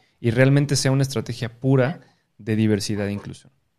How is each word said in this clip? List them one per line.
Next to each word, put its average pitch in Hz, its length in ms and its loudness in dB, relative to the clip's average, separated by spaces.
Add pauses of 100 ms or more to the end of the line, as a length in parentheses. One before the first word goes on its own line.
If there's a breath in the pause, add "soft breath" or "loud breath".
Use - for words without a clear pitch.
(200 soft breath)
y 120 120 -2
realmente 139 440 2
sea 131 160 0
una 135 120 2
estrategia 117 560 -6
pura 135 420 0 (360 soft breath)
de 107 180 -4
diversidad 104 520 0
e 101 40 -4
inclusión? - 400 -12 (280)